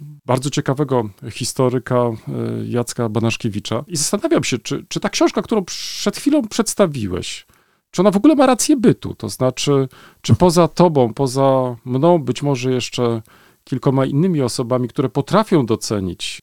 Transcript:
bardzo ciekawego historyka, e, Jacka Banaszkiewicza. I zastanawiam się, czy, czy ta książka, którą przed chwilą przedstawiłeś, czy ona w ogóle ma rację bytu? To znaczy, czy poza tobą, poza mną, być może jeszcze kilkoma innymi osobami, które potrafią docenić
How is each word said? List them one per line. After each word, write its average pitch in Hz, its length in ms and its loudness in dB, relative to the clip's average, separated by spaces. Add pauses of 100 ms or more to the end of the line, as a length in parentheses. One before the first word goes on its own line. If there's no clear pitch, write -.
(260)
bardzo 131 240 0
ciekawego 131 600 -2 (200)
historyka, 127 640 -2
e, 120 200 0 (480)
Jacka 117 440 -4
Banaszkiewicza. 110 800 -2
I 175 100 -8
zastanawiam 208 480 0
się, 131 140 -2
czy, - 300 -8
czy - 120 -6
ta 208 80 -2
książka, - 340 0
którą 214 220 -2
przed - 520 -6
chwilą 294 320 0
przedstawiłeś, 139 960 -2 (440)
czy - 120 0
ona 202 80 6
w 180 60 2
ogóle 294 180 6
ma 269 120 4
rację 277 300 2
bytu? 156 380 0
To - 140 -8
znaczy, 131 600 0 (320)
czy - 140 2
poza 170 340 4
tobą, 147 460 4
poza 131 720 0
mną, 139 340 2
być 127 240 -4
może 131 300 0
jeszcze 117 500 -2 (420)
kilkoma 135 420 0
innymi 151 360 0
osobami, 123 460 -2
które 131 200 -2
potrafią 156 580 0
docenić 101 760 -4